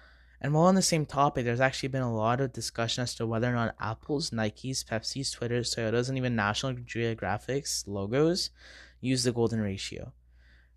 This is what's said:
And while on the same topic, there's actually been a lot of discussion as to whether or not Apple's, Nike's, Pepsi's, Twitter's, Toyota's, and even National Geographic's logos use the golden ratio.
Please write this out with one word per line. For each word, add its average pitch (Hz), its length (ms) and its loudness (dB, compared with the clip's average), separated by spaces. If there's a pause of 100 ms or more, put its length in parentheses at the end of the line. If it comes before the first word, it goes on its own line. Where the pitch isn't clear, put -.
(420)
And 143 120 0
while 160 120 6
on 185 100 8
the 190 60 6
same 160 240 2
topic, 143 400 2
there's 120 160 0
actually 135 260 2
been 131 140 -2
a 120 120 0
lot 113 280 2
of 131 100 0
discussion 117 500 -4
as 120 140 -4
to 117 100 -4
whether 117 240 0
or 120 40 0
not 117 260 0
Apple's, 143 540 -4
Nike's, 113 500 -4
Pepsi's, - 480 -4
Twitter's, 120 420 -2
Toyota's, 120 360 0
and 131 80 -2
even 127 180 0
National 107 380 0
Geographic's 117 1120 -4
logos 120 640 0 (500)
use 127 240 0
the 123 80 4
golden 113 300 2
ratio. 98 500 -6 (640)